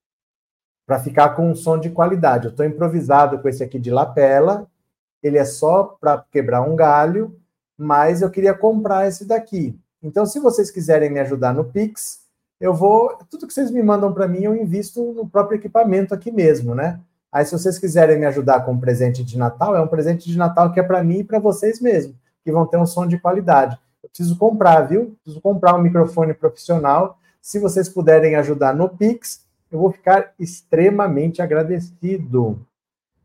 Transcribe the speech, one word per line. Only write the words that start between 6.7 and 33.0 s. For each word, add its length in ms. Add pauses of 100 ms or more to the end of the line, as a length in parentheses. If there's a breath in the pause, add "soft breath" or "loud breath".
galho, 640 (360)
mas 440
eu 100
queria 220
comprar 560
esse 160
daqui. 560 (220)
Então, 240
se 120
vocês 320
quiserem 400
me 80
ajudar 360
no 100
Pix, 580 (380)
eu 120
vou, 460 (100)
tudo 180
que 60
vocês 180
me 120
mandam 300
pra 160
mim, 160
eu 100
invisto 580
no 160
próprio 280
equipamento 580
aqui 160
mesmo, 440
né? 260 (320)
Aí, 120
se 60
vocês 280
quiserem 400
me 80
ajudar 380
com 80
um 60
presente 460
de 120
Natal, 380
é 60
um 80
presente 420
de 80
Natal 340
que 60
é 60
pra 180
mim 160
e 60
pra 160
vocês 400
mesmo, 340 (300)
que 80
vão 120
ter 120
um 100
som 220
de 100
qualidade. 580 (260)
Eu 60
preciso 300
comprar, 440
viu? 400
Preciso 180
comprar 340
um 80
microfone 500
profissional. 880 (220)
Se 180
vocês 300
puderem 480
ajudar 360
no 160
Pix, 560 (240)
eu 120
vou 100
ficar 480
extremamente 1040
agradecido. 1200 (600)